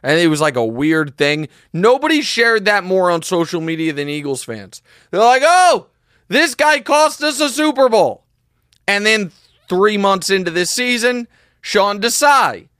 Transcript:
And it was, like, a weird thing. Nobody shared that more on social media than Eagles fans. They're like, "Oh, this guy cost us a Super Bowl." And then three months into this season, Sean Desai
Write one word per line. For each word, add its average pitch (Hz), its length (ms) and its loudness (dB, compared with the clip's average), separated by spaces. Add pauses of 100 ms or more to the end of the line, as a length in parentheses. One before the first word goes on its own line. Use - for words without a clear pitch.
And 147 180 0
it 170 80 2
was, 151 140 0
like, 147 160 0
a 117 80 0
weird 147 520 -2
thing. 151 300 -2 (240)
Nobody 269 500 0
shared 226 440 0
that 202 180 0
more 185 260 0
on 170 120 0
social 170 400 -4
media 160 320 -6
than 143 160 -6
Eagles 143 340 -6
fans. 104 380 -14 (300)
They're 185 100 0
like, 254 240 4
"Oh, 349 420 4 (420)
this 269 260 0
guy 294 240 2
cost 302 420 0
us 294 180 -2
a 302 80 0
Super 269 420 0
Bowl." 170 360 0 (640)
And 202 180 -2
then 214 260 0 (380)
three 202 280 2
months 196 320 0
into 185 220 -2
this 175 200 -2
season, 247 560 -2 (340)
Sean 202 400 -2
Desai 233 680 0 (120)